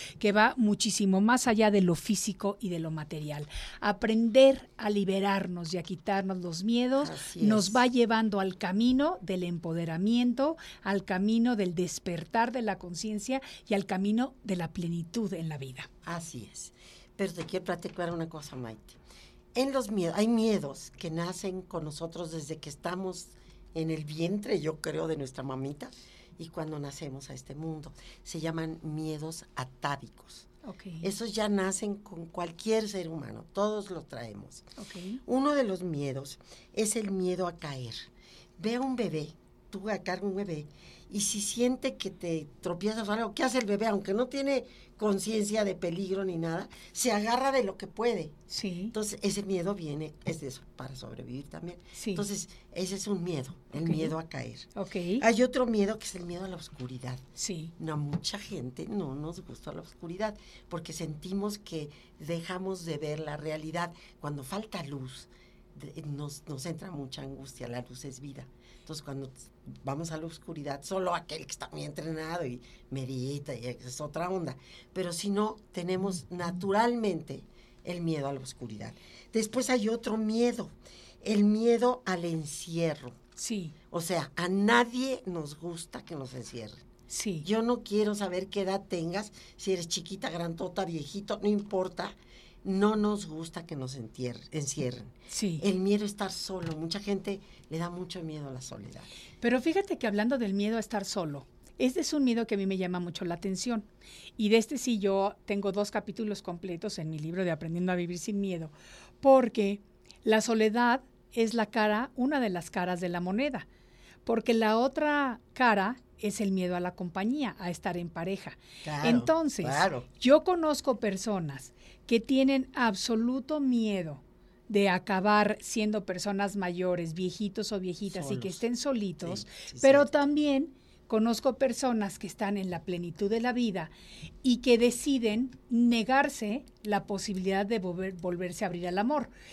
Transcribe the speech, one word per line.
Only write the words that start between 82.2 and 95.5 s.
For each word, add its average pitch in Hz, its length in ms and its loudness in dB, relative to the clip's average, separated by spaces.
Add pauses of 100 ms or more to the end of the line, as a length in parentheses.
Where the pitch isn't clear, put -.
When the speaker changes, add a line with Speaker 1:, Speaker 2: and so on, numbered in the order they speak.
Speaker 2:
encierro. 160 880 -2 (220)
Speaker 1:
Sí. 180 360 -6 (200)
Speaker 2:
O 170 100 -4
sea, 165 340 -2
a 175 140 -2
nadie 240 800 4
nos 151 320 -6
gusta 165 440 -10
que 170 120 -12
nos 131 180 -10
encierren. 117 500 -12 (220)
Speaker 1:
Sí. 165 400 -4
Speaker 2:
Yo 220 160 2
no 240 220 0
quiero 208 320 2
saber 190 320 -2
qué 202 140 -2
edad 190 280 0
tengas, 175 420 -4 (260)
si 190 160 0
eres 170 160 -2
chiquita, 185 420 -6
grandota, 170 540 -4
viejito, 196 560 -6
no 208 60 2
importa. 202 640 0 (520)
No 202 320 4
nos 208 300 2
gusta 165 400 -10
que 165 100 -10
nos 131 220 -6
entier-, 120 420 -8 (120)
encierren. 127 540 -4 (220)
Speaker 1:
Sí. 170 360 -2